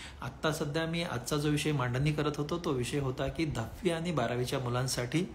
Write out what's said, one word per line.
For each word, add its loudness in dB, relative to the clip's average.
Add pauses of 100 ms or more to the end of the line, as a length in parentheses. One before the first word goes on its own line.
(220)
आत्ता -2
सध्या 0
मी 0
आजचा -2
जो 2
विषय 2
मांडणी 2
करत 2
होतो, 0
तो 2
विषय 0
होता 0
की -2
दहावी -2
आणि 0
बारावीच्या 0
मुलांसाठी 0